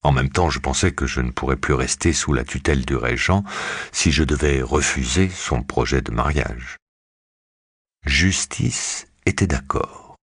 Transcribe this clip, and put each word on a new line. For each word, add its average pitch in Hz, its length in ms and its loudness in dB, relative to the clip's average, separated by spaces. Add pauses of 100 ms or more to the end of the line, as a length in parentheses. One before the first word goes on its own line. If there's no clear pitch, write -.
En 76 100 4
même 67 180 2
temps, 87 200 2
je 71 80 -2
pensais 69 340 0
que - 140 -2
je 65 140 -2
ne 62 100 0
pourrais 65 260 -2
plus 71 180 0
rester 64 380 0
sous 76 200 0
la 60 120 0
tutelle 69 400 0
du 67 120 -2
régent 62 480 0 (480)
si - 200 2
je 76 120 4
devais 71 380 2
refuser 71 680 2
son - 340 -2
projet 65 400 0
de - 100 -6
mariage. 65 640 -2 (1300)
Justice - 1040 0 (180)
était - 220 2
d'accord - 760 -4